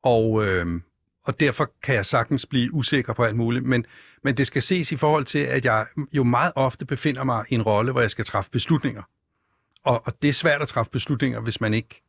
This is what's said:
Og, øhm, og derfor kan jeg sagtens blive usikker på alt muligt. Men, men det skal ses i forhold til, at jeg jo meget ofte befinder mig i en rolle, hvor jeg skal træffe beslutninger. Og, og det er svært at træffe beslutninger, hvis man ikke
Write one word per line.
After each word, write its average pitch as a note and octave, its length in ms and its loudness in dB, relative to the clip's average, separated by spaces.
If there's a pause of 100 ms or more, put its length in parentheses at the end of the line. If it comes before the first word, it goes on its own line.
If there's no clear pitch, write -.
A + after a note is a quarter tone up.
Og, A2 440 4
øhm, E2+ 360 0 (400)
og - 160 -4
derfor - 320 0 (120)
kan C3+ 120 0
jeg G2 100 0
sagtens B2+ 400 0
blive B2 280 -2
usikker C3 400 0
på B2 100 0
alt A2 120 0
muligt. A#2 300 0
Men, B2 200 2 (380)
men C3 140 0
det C3+ 100 2
skal C3+ 140 -2
ses F3+ 300 -2
i D3+ 60 -4
forhold D3+ 280 2
til, - 140 -2
at C3 260 -2
jeg A2 220 2 (240)
jo C#3 120 0
meget C#3 320 2
ofte C3+ 300 -2
befinder C3+ 380 -4
mig A#2 260 -2
i C3 60 0
en A2+ 60 2
rolle, A2 300 2
hvor B2+ 100 0
jeg A2 100 2
skal - 140 -6
træffe - 260 -4
beslutninger. A#2+ 520 -2 (800)
Og, B2 240 0
og - 140 -8
det D3 80 2
er C#3 40 0
svært D3 280 0
at C#3+ 60 -4
træffe - 240 -4
beslutninger, B2 480 -2
hvis A2+ 220 -6
man G#2+ 120 0
ikke - 360 -4